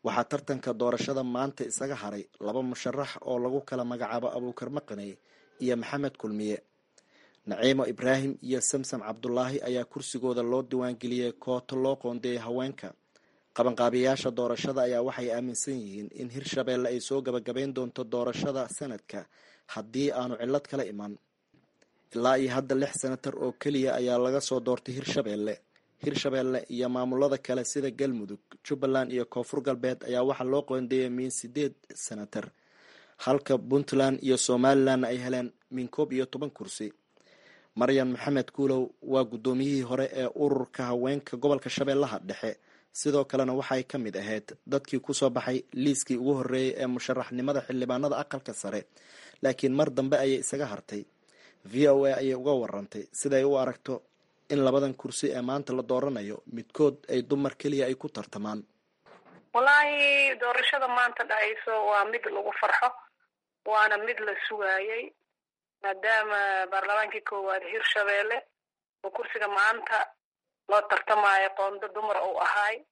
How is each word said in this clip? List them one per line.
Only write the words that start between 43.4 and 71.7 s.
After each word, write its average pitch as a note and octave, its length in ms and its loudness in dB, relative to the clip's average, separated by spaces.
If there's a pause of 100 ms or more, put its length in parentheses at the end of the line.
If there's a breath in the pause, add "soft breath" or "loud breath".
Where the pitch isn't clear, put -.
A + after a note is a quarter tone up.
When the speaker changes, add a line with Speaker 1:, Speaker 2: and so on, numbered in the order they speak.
Speaker 1:
waxay C3 300 0
ka - 140 -6
mid G#2+ 180 -4
ahayd G#2 400 -6 (100)
dadkii C3+ 340 -2
ku C#3 140 -6
soo C3+ 160 4
baxay B2+ 320 -2 (100)
liiskii C3 440 0
ugu C3 180 2
horreeyey C3 440 0
ee C3 80 0
musharaxnimada B2+ 800 -2
xildhibaanada B2+ 520 0
aqalka C3+ 360 -8
sare, G2+ 320 -6 (560 loud breath)
laakiin C3 320 2
mar D3 160 4
dambe C3+ 280 2
ayay C3+ 240 4
isaga C#3+ 240 -4
hartay. G#2 380 -10 (600 soft breath)
V B2+ 240 6
O C#3 180 8
A C3+ 120 4
ayay C3 160 0
uga B2+ 200 0
warrantay G2+ 580 -4
siday C3+ 320 2
u C#3+ 140 4
aragto B2+ 440 -2 (480)
in C#3+ 140 2
labadan C3+ 300 4
kursi - 360 -4
ee B2+ 120 -4
maanta C3 300 -4
la B2+ 100 -2
dooranayo B2 600 -2 (100)
midkood C3+ 440 2 (120)
ay B2+ 140 0
dumar C#3 320 0
keliya C#3 320 0
ay C3 80 0
ku C#3 140 -10
tartamaan. G#2+ 520 -8 (920)
Speaker 2:
Wallaahi, C#4+ 880 6
doorashada B3+ 480 2
maanta A#3+ 360 2
dhacayso A3 480 0 (140)
waa G#3 240 6
mid A#3 160 -4
lagu G3+ 240 -2 (100)
farxo, B3 300 4 (760)
waana G#3+ 320 4
mid A3+ 220 -2
la G#3 120 -2 (160)
sugaayay, G#3 560 -2 (800)
maadaama G3+ 840 2
baarlamaankii G3+ 520 0
koowaad F#3+ 400 -2
Hirshabelle G#3 760 0 (640)
oo G3 60 -6
kursiga G#3+ 380 -4
maanta G#3+ 500 2 (720)
loo G#3 200 6
tartamayo G3 680 4
qoonda G3 380 -2